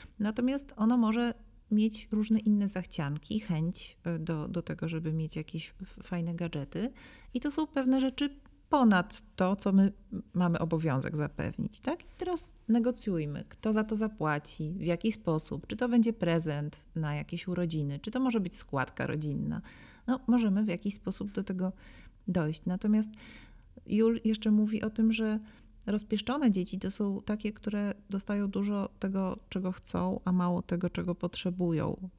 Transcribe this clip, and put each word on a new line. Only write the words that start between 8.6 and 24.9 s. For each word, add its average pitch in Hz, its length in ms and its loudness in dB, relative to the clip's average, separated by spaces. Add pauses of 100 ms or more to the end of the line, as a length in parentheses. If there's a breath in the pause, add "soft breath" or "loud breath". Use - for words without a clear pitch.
ponad 220 540 6 (140)
to, 190 200 2
co 196 160 0
my 196 200 8 (420)
mamy 175 240 2
obowiązek 160 580 0
zapewnić, - 640 -4
tak? 330 220 -4
I - 40 -20 (120)
teraz 339 360 -6 (140)
negocjujmy, 214 800 0
kto - 240 -2
za 214 120 2
to 214 120 -2
zapłaci, 156 800 -2
w - 80 -6
jaki 170 280 2
sposób, 165 540 -4
czy 214 100 -6
to 247 120 0
będzie 233 240 6
prezent 160 720 0 (100)
na 151 200 -2
jakieś 147 340 -6
urodziny, 160 500 -2
czy - 120 -8
to 254 100 -2
może 240 200 2
być 180 160 -4
składka - 500 -2
rodzinna. 147 540 -4 (460 loud breath)
No, 254 200 0
możemy 220 380 4
w 214 40 0
jakiś 196 260 -4
sposób 202 380 -6
do 196 120 -4
tego 185 280 -2 (560 loud breath)
dojść. 165 380 0
Natomiast 214 440 2 (760 loud breath)
Jul 226 380 4
jeszcze 220 260 2
mówi 214 320 4
o 220 80 -2